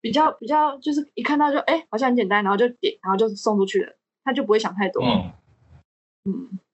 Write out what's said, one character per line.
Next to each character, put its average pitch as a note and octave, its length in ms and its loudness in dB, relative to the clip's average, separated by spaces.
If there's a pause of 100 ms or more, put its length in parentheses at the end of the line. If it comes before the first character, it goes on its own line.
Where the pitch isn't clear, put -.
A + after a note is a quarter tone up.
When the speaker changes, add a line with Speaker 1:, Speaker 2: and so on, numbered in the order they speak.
Speaker 1:
比 A3+ 80 -4
较， D4 220 2
比 E4 140 -14
较 D4+ 320 0
就 D4 160 -4
是 D4 180 -2
一 A#3 100 -8
看 C#4+ 160 0
到 D4 140 2
就， D4 60 0
哎， D#4+ 320 0
好 G#3+ 80 -4
像 C4 100 2
很 B3 80 2
简 G#3+ 100 2
单， G#3 160 2
然 F#3+ 80 0
后 G3+ 60 2
就 A#3+ 100 4
点， - 360 -2
然 F#3+ 100 -2
后 G3 60 0
就 A3 100 2
送 G#3 300 -2
出 G3 80 2
去 F#3+ 160 0
了， - 120 -8 (300)
他 C4+ 80 -2
就 C#4 100 -2
不 G#3 80 -4
会 G#3+ 80 4
想 F#3 160 -2
太 G3 140 0
多。 - 160 -2
Speaker 2:
嗯。 G3+ 280 0 (920)
Speaker 1:
嗯。 G3 340 -6 (160)